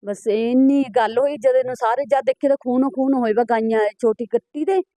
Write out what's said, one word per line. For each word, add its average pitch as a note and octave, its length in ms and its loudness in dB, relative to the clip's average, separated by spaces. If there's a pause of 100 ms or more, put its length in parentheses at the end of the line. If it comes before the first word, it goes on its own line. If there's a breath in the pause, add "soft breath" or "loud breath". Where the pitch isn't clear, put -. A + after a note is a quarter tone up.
ਬਸ G3+ 220 -8
ਇੰਨੀ B3+ 580 2 (120)
ਗੱਲ A3+ 220 0
ਹੋਈ। C#4+ 180 0
ਜਦ B3+ 200 2
ਇਹਨੂੰ B3+ 200 -2
ਸਾਰੇ, B3 280 -2
ਜਦ C4+ 220 0
ਦੇਖੇ C4 220 -2
ਤਾਂ C#4 80 2
ਖੂਨੋ C4 340 -2
ਖੂਨ C4 240 0
ਹੋਏ A#3+ 180 -2
ਵਾ A#3+ 120 0
ਗਾਈਆਂ, A3 440 0 (140)
ਛੋਟੀ A3 240 -2
ਕੱਟੀ D4 380 -6
ਦੇ F#4+ 180 0 (140)